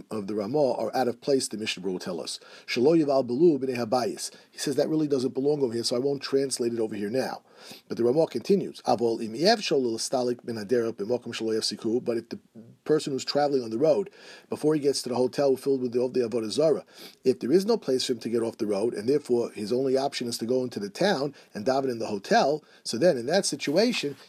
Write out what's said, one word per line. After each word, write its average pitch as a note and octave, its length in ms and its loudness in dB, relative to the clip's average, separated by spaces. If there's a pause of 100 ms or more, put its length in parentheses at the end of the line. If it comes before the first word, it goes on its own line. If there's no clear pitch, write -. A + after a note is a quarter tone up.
(100)
of G#2 160 -6
the G#2 80 -6
Ramah B2 400 0
are A2 200 -4
out B2+ 140 0
of - 140 -6
place, C3+ 260 0
the A2 80 -8
Mishnah G#2 260 -6
will F#2 160 -4
tell F2+ 220 -8
us. - 180 -10 (280)
"Shelo C3+ 300 4
yival C3+ 300 2
belu C#3+ 320 4
b'nei B2+ 180 -2
habayis." A#2+ 540 -2 (200)
He - 80 -20
says C3+ 180 -2
that C#3+ 120 2
really D#3 200 0
doesn't C3 260 0
belong C#3 280 0
over A#2 100 0
here, A#2 100 -2
so B2 140 -2
I - 20 0
won't C#3 240 -2
translate C3 520 0
it A2+ 40 -2
over A2 160 -2
here G2+ 160 -4
now. A#2 300 -2 (480)
But - 80 -8
the A#2 80 0
Ramah D3 220 4
continues, - 560 -2
"Avol A#2+ 400 0
im A2 100 -6
yev F#3 260 2
shelo C3 360 0
l'stalik B2 500 -2
ben A#2 120 -6
haderech A2+ 360 0
b'mokom A#2 420 -4
shelo A2 220 -2
yafsiku." A2 480 -2
But A#2 140 -2
if A2+ 100 -8
the - 100 -10 (460)
person D3+ 280 0
who's C3 120 -4
traveling C#3+ 380 0
on A2+ 80 -10
the A2 80 -4
road, B2+ 320 2 (400)
before D3+ 240 0
he D3+ 60 0
gets C3+ 220 0
to - 60 -8
the A#2+ 60 -4
hotel B2+ 420 2
filled C3+ 240 0
with B2 120 -2
the B2 80 2
Ovdei B2 280 0
Avodah A2 220 -2
Zarah, C3+ 340 2 (400)
if B2+ 140 4
there A#2 140 0
is F#3+ 120 4
no A3+ 120 2
place C3 280 -2
for - 80 -2
him A#2 60 -2
to A#2+ 100 -8
get A2+ 140 0
off A#2 160 -4
the A2 80 -2
road, G#2 260 0
and G#2 160 -4
therefore B2+ 440 2
his G#2 200 -6
only C3 240 2
option C3 320 -2
is A#2 100 -6
to A#2 60 -4
go B2+ 200 0
into A#2 160 -8
the G2+ 100 -6
town D#3 420 0 (220)
and G#2 100 -10
daven C3 260 2
in A#2 100 -6
the G#2+ 80 -4
hotel, D3 540 2 (200)
so - 160 -6
then D#3 180 4
in A#2 100 -6
that F3+ 200 2
situation, D3+ 720 0 (120)